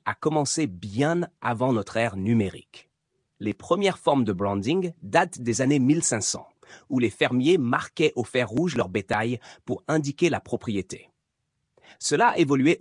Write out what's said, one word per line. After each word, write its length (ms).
a 120
commencé 520
bien 600
avant 320
notre 240
ère 220
numérique. 720
Les 140
premières 460
formes 260
de 80
branding 580
datent 380
des 220
années 180
mille 240
cinq 180
cents, 280
où 100
les 100
fermiers 480
marquaient 600
au 80
fer 240
rouge 260
leur 140
bétail 500
pour 240
indiquer 420
la 120
propriété. 680
Cela 300
a 80
évolué 440